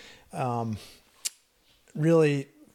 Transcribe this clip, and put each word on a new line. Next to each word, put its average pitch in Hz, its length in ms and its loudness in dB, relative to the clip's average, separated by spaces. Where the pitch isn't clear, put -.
um, 120 420 -4
really 151 540 2